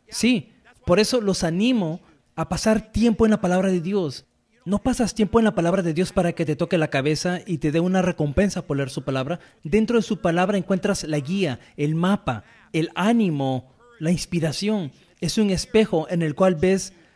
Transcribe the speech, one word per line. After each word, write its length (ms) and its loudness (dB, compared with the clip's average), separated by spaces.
Sí, 440 0
por 140 4
eso 220 2
los 240 -2
animo 560 0
a 120 -4
pasar 440 0
tiempo 320 4
en 60 6
la 100 4
palabra 300 2
de 100 0
Dios. 460 -4
No 160 -2
pasas 320 0
tiempo 240 2
en 80 4
la 80 2
palabra 280 0
de 120 -2
Dios 180 -2
para 220 0
que 100 -4
te 120 -2
toque 200 -2
la 120 0
cabeza 580 -2
y 120 -4
te 140 -2
dé 80 2
una 220 2
recompensa 640 0
por 100 -4
leer 140 -4
su 120 -8
palabra. 380 -4
Dentro 320 2
de 60 2
su 180 -4
palabra 380 0
encuentras 460 -2
la 140 -2
guía, 420 -4
el 160 0
mapa, 500 -2
el 220 -2
ánimo, 800 0
la 120 -2
inspiración. 800 -2
Es 180 -2
un 120 4
espejo 600 2
en 100 0
el 140 -2
cual 220 2
ves 360 0